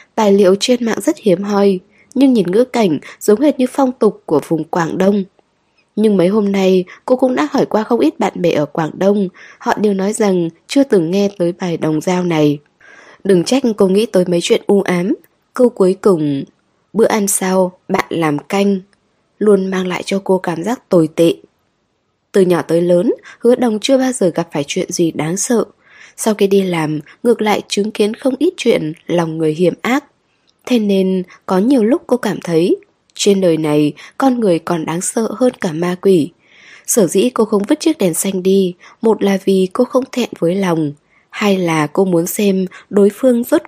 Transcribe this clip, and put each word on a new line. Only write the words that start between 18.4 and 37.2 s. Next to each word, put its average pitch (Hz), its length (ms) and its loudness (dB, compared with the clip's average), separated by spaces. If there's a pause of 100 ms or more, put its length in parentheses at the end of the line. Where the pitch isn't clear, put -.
luôn 196 300 2
mang 185 200 -4
lại 180 180 -6
cho 196 180 -4
cô 190 140 0
cảm 165 260 -6
giác 233 260 -6
tồi 160 260 2
tệ. 165 180 2 (1000)
Từ 202 100 2
nhỏ 175 200 2
tới 165 200 -2
lớn, 180 320 0 (260)
Hứa 240 160 2
Đồng 220 240 -2
chưa 269 180 0
bao 262 140 -2
giờ 185 240 -2
gặp 170 160 -4
phải 147 160 -4
chuyện - 240 -6
gì 170 200 -2
đáng 160 260 -6
sợ. 226 260 -2 (540)
Sau 220 160 -2
khi 202 140 0
đi 196 140 2
làm, 160 380 -4 (240)
ngược 233 180 2
lại 208 260 0
chứng 208 240 -4
kiến 214 220 -2
không 262 260 -4
ít 349 180 0
chuyện 156 360 0 (120)
lòng 165 320 -2
người 160 160 0
hiểm 170 280 0
ác. 262 240 -2 (600)
Thế 247 140 0
nên, 190 440 0 (220)
có 185 120 0
nhiều 233 260 2
lúc 240 240 2
cô 247 100 2
cảm 208 240 -6
thấy, 175 360 0 (360)
trên 196 280 2
đời 165 160 2
này, 151 360 0 (240)
con 254 220 0
người 180 200 2
còn 165 260 -4
đáng 165 160 -4
sợ 226 260 -4 (100)
hơn 254 240 0
cả 185 100 -4
ma 175 300 -4
quỷ. 185 300 2 (560)
Sở - 200 2
dĩ 196 220 0